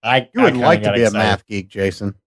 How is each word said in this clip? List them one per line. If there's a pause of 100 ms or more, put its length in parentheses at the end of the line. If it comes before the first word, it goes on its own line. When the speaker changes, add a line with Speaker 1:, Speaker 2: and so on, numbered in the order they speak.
Speaker 1:
I,
Speaker 2:
You
Speaker 1:
I
Speaker 2:
would
Speaker 1:
kinda
Speaker 2:
like
to
Speaker 1:
got
Speaker 2:
be
a
Speaker 1:
excited.
Speaker 2:
math
geek,
Jason. (120)